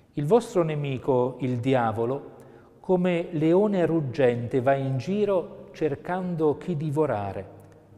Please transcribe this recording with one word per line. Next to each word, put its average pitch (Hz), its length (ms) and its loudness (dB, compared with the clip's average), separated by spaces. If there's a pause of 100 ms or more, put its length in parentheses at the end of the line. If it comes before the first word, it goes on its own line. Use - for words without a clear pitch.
(140)
Il 147 120 -4
vostro 190 380 2
nemico, 135 800 0
il 127 160 -2
diavolo, 120 800 0 (440)
come 180 520 0
leone 180 540 4
ruggente 127 760 0
va 135 140 4
in 135 220 -2
giro 196 760 -2
cercando 160 840 -2
chi 175 200 -6
divorare. 127 760 -2 (420)